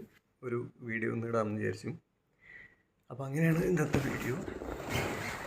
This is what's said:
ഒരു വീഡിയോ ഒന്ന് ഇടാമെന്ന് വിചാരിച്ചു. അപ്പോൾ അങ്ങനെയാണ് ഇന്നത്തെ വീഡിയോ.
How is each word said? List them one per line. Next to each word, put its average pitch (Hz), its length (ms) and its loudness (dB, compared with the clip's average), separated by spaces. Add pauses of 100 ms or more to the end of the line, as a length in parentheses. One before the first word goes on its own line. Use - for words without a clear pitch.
(420)
ഒരു 120 160 0 (220)
വീഡിയോ 113 320 -2
ഒന്ന് 117 140 -2
ഇടാമെന്ന് 107 340 2
വിചാരിച്ചു. 104 300 -2 (1200)
അപ്പോൾ 131 140 -8
അങ്ങനെയാണ് 160 400 4
ഇന്നത്തെ 151 380 4
വീഡിയോ. - 340 0 (1120)